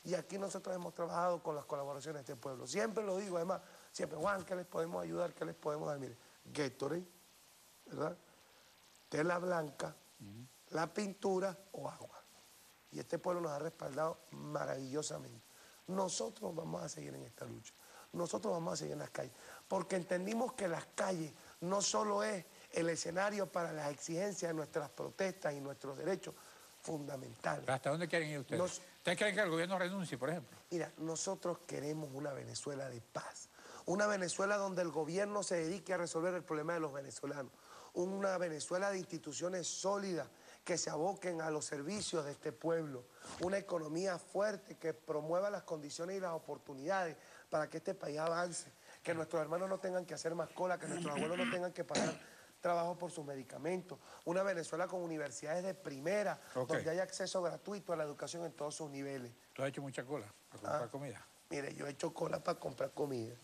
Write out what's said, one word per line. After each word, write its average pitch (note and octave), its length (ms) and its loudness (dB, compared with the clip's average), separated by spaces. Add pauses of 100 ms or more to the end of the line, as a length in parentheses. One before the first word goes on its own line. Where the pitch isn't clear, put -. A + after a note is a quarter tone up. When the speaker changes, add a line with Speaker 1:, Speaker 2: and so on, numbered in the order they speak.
Speaker 1:
Y E3+ 100 0
aquí F3+ 240 -4
nosotros G3 360 -4
hemos F3 200 -4
trabajado F3 480 2
con D#3+ 140 0
las C#3 80 -6
colaboraciones C#3 600 -4
de C#3+ 80 -6
este B2 80 -8
pueblo. B2+ 260 -6
Siempre G#3 380 2
lo F#3+ 120 2
digo, F#3+ 200 0
además, E3+ 240 2 (320)
siempre, D#3+ 260 -2
Juan, F#3+ 260 4
¿qué F#3 100 -2
les F3+ 120 -2
podemos E3+ 360 0
ayudar? E3+ 320 0
¿Qué E3 100 -4
les D#3+ 100 -4
podemos D#3 340 -2
dar? C#3+ 100 0
Mire, B2 180 -6 (300)
Gatorade, C#3 580 0 (840)
¿verdad? E3+ 300 -2 (1000)
Tela F3 220 4
blanca, E3 580 0 (240)
Speaker 2:
Ujú. A2 260 -12 (300)
Speaker 1:
la E3 160 2
pintura F#3+ 640 2 (160)
o C#3 160 -4
agua. - 320 -12 (720)
Y D3 60 -6
este D#3+ 200 -2
pueblo F3+ 220 0
nos D#3+ 120 0
ha C#3+ 60 -2
respaldado D#3 600 -2 (140)
maravillosamente. C#3 1080 -4 (460)
Nosotros F#3 680 -2
vamos D#3+ 280 -2
a D#3 80 -4
seguir C#3+ 240 -8
en - 80 -8
esta - 240 -10
lucha. A2+ 260 -12 (400)
Nosotros F3+ 400 0
vamos E3+ 220 0
a - 20 -2
seguir D3+ 160 -2
en D3+ 60 -4
las C#3+ 120 -6
calles, C3 220 -4 (360)
porque F#3+ 280 2
entendimos G3 560 2
que F#3+ 160 -2
las D#3 160 -2 (100)
calles F3 380 2 (300)
no F#3+ 180 2
solo G#3 420 4
es G#3 220 0 (280)
el E3 180 4
escenario F#3 600 2
para E3+ 220 0
las D3 180 0
exigencias E3+ 600 0
de E3 40 2
nuestras D3 360 -2
protestas D#3 640 -2
y C#3+ 80 -4
nuestros C3+ 340 -6
derechos D#3 380 0 (480)
fundamentales. C#3+ 880 -2
Speaker 2:
¿Hasta C3 200 2
dónde E3 180 2
quieren E3 200 4
ir D3 120 0
ustedes? - 200 0
Speaker 1:
Nos- F3+ 220 0 (160)
Speaker 2:
¿Ustedes F3 180 2
quieren G#3 180 4
que G3+ 80 4
el F3+ 80 6
gobierno F3 280 4
renuncie, F3+ 400 0
por C3 100 2
ejemplo? E3 280 -2 (140)
Speaker 1:
Mira, E3 280 0
nosotros E3 680 0
queremos D3 460 -2
una C#3+ 220 -2
Venezuela C3 560 -4
de A#2+ 100 -8
paz, - 480 -8 (380)
una G3+ 200 6
Venezuela G3 520 4
donde F#3+ 240 2
el E3 80 4
gobierno F#3 520 2
se F#3 140 2
dedique E3+ 380 2
a - 20 2
resolver E3+ 380 2
el E3+ 80 -2
problema D#3 320 0
de E3+ 60 2
los D3+ 120 0
venezolanos, C#3 600 -6 (420)
una F#3+ 420 2
Venezuela F3 540 2
de F#3+ 80 0
instituciones E3 680 -2
sólidas F#3+ 600 2 (360)
que E3+ 120 2
se D#3 140 2
aboquen E3+ 500 0
a D#3+ 100 0
los D3+ 140 0
servicios D#3+ 600 0
de C#3+ 80 -4
este D3+ 200 -4
pueblo, D#3 520 0 (360)
una F#3 160 4
economía E3+ 640 0
fuerte G3 580 0
que D#3+ 160 0
promueva D#3+ 560 2
las G3 140 0
condiciones E3 540 -2
y G3 40 0
las F3+ 120 0
oportunidades D#3 840 0 (320)
para D#3 220 2
que D#3+ 80 -6
este F#3 160 0
país D3 240 -2
avance, E3+ 520 0 (320)
que E3+ 120 2
nuestros D#3+ 260 2
hermanos E3+ 280 2
no F#3+ 100 2
tengan F#3 260 2
que D#3 100 -6
hacer E3 200 0
más E3 160 0
cola, F3+ 280 2
que E3 100 -4
nuestros D3+ 260 0
abuelos - 240 2
no - 120 4
tengan F3+ 220 2
que F3 120 -2
pasar D#3+ 360 2 (400)
trabajo F3 380 4
por F3 140 -4
sus D3+ 120 -4
medicamentos, C#3+ 760 -2 (260)
una F3 180 4
Venezuela F3 460 2
con F3+ 120 -2
universidades D#3 600 0
de F#3+ 100 0
primera, E3+ 640 0 (180)
Speaker 2:
Ok. B2+ 120 2
Speaker 1:
donde D#3 220 2
haya F3+ 140 4
acceso F#3 360 0
gratuito F3 520 -2
a E3 40 2
la D#3 80 0
educación D3 400 -4
en D#3+ 80 -4
todos D3 220 -2
sus D3+ 160 -4
niveles. C#3 420 -4 (220)
Speaker 2:
¿Tú B2+ 80 -2
has C#3 60 2
hecho C#3 140 -4
mucha C3+ 220 -4
cola B2 220 -4 (220)
para A2 120 -16
comprar D3 220 2
Speaker 1:
Ah, A2+ 80 -4
Speaker 2:
comida? C#3 360 -6 (220)
Speaker 1:
mire, C#3+ 260 -2
yo C#3+ 120 -4
he C#3+ 40 -2
hecho D#3+ 220 0
cola D#3+ 300 0
para E3 160 2
comprar C3+ 340 0
comida. B2 520 0